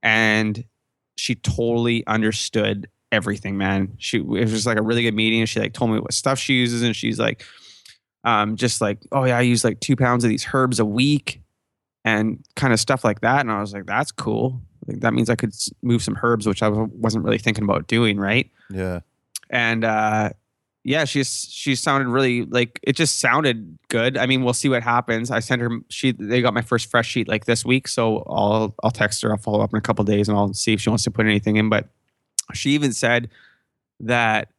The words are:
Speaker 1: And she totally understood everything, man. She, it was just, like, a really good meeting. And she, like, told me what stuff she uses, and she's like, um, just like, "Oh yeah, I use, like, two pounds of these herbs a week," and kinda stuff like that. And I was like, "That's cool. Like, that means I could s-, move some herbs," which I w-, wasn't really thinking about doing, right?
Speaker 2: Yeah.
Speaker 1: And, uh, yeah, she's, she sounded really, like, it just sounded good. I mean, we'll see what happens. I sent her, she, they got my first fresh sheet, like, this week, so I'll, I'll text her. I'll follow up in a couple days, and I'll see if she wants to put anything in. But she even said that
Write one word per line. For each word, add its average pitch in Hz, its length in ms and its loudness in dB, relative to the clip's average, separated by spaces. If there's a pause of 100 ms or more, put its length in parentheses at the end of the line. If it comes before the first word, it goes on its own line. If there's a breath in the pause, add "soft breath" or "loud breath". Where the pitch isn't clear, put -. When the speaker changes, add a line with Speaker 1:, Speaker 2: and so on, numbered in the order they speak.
Speaker 1:
And 110 600 2 (540)
she - 180 -2
totally 117 720 0
understood 107 800 0 (240)
everything, 101 460 -2
man. 98 400 0
She, - 220 -4
it 76 80 -4
was 107 240 0
just, 110 160 -2
like, 113 100 2
a 107 60 2
really 117 180 2
good 113 140 2
meeting. 110 240 2
And 110 100 2
she, - 100 -2
like, 104 140 -2
told 120 180 0
me 107 80 2
what - 140 -6
stuff 135 260 0
she - 140 -2
uses, 120 300 0
and 113 120 0
she's 110 240 -4
like, 117 240 -2 (800 loud breath)
um, 107 340 0
just 120 240 0
like, 104 180 -2 (140)
"Oh 139 100 2
yeah, 127 140 2
I 120 40 2
use, 120 220 2
like, 110 160 0
two - 160 0
pounds 123 300 2
of 117 40 6
these 110 240 -2
herbs 127 260 2
a 113 60 4
week," 131 560 0 (600)
and 110 400 0 (140)
kinda 127 200 4
stuff 131 280 0
like 107 160 0
that. 127 200 2
And 113 100 -2
I 101 100 -2
was 101 120 -6
like, 101 120 -10
"That's 120 260 -2
cool. 120 500 -4 (240)
Like, 117 140 -8
that 113 140 0
means 117 160 0
I 120 60 2
could 113 180 -2
s-, - 160 -8 (120)
move 117 220 2
some 104 180 -4
herbs," 117 240 2
which 104 160 0
I 113 60 2
w-, 107 260 0
wasn't 113 300 -2
really 113 140 2
thinking 110 260 -2
about 90 240 0
doing, 113 320 2
right? 104 320 0 (180 soft breath)
Speaker 2:
Yeah. 92 300 -4 (500)
Speaker 1:
And, 113 360 0
uh, 107 460 0 (520)
yeah, 147 220 0
she's, - 440 -4
she - 260 -2
sounded 139 340 0
really, 123 360 2
like, 120 380 -2
it 135 140 0
just 160 220 0
sounded 117 580 0 (100)
good. 123 300 0
I 123 80 2
mean, 131 180 2
we'll 123 100 2
see - 160 0
what 123 140 2
happens. 120 480 0
I 113 80 0
sent 120 220 -2
her, 120 80 0 (200)
she, - 220 -2
they 110 300 0
got 120 120 2
my 117 80 0
first 120 280 -2
fresh 117 180 2
sheet, 117 220 -2
like, 107 160 -2
this 117 180 2
week, 127 240 0
so 113 400 0
I'll, 107 560 0
I'll 110 80 2
text 107 300 0
her. 110 100 0
I'll 104 60 -2
follow 107 240 0
up 107 120 0
in 107 40 0
a 107 40 0
couple 110 240 0
days, 101 220 2
and 104 100 2
I'll 101 160 0
see 107 200 0
if 104 80 -2
she - 80 0
wants 110 160 0
to 110 60 -2
put 110 140 0
anything 107 320 2
in. 107 120 2
But 104 180 0 (680)
she - 180 0
even 147 220 2
said 120 360 0 (720 soft breath)
that 110 580 0